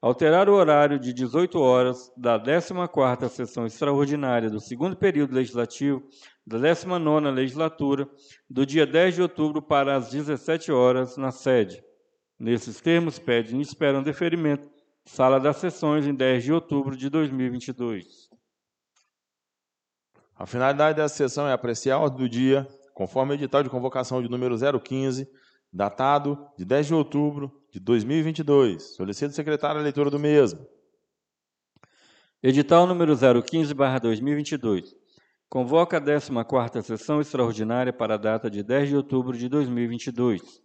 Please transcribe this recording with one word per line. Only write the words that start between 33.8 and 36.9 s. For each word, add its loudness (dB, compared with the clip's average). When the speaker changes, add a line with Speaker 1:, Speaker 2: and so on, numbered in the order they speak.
Speaker 1:
dois -2
mil -2
e -2
vinte -6
e -4
dois. -4
Convoca 0
a 0
décima -2
quarta -2
sessão -4